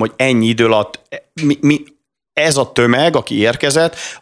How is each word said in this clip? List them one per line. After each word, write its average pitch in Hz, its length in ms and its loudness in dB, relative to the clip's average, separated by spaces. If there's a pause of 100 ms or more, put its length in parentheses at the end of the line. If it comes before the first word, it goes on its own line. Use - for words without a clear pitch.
hogy - 80 -12
ennyi 127 320 2
idő 117 180 2
alatt, 107 340 0 (100)
e, - 140 -16 (200)
mi, 147 180 0
mi, 147 180 2 (540)
ez 151 240 0
a 131 140 0
tömeg, 127 440 2
aki 117 220 -4
érkezett, 139 580 0 (260)